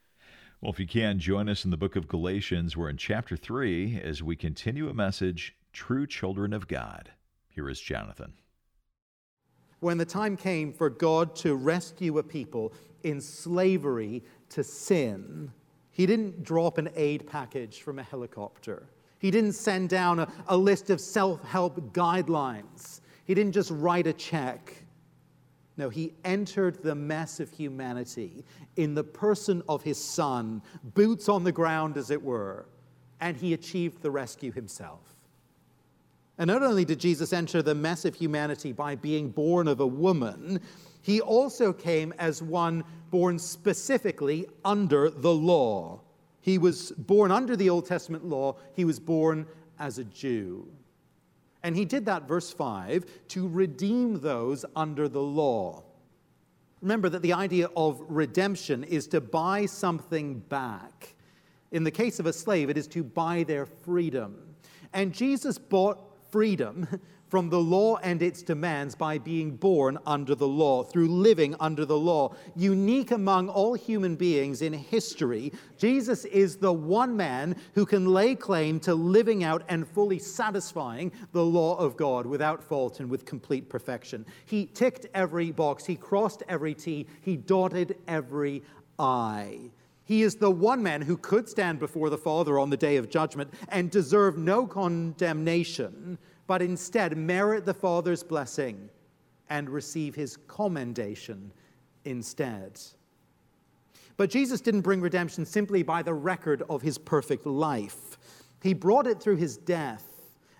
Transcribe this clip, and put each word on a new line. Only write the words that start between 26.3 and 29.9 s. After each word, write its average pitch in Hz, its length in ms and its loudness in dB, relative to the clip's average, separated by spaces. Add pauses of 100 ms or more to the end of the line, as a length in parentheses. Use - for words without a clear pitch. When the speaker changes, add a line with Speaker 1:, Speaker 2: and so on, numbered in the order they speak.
Speaker 2:
the 156 120 -2
mess 156 460 -6
of 156 100 -8
humanity 123 920 -8 (320)
in 151 180 0
the 147 100 0
person 196 640 0
of 147 140 -2
his 147 200 -4